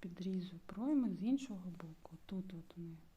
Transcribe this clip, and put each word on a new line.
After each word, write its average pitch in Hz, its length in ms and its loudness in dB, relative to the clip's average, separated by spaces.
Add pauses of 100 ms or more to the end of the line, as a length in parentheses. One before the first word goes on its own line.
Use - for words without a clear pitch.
підрізу 185 640 0
пройми 247 480 4
з 185 80 -2
іншого 214 480 2
боку. 170 460 -10 (100)
Тут 190 280 -4
от 165 220 -10
ми 170 200 -6 (200)